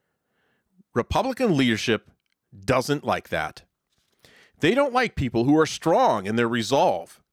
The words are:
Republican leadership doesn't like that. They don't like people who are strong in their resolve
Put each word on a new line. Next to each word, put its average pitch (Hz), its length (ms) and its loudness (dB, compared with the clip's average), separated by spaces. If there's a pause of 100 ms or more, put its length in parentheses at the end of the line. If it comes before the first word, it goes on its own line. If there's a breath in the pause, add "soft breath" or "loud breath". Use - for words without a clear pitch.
(960)
Republican 202 640 0
leadership 117 540 0 (560)
doesn't 131 360 0
like 98 280 -4
that. 80 320 -6 (960 soft breath)
They 180 160 2
don't 277 180 0
like 247 220 -2
people 113 300 -2
who 147 140 4
are 156 60 4
strong 151 640 0
in 107 100 -4
their 117 140 0
resolve 120 720 -2 (100)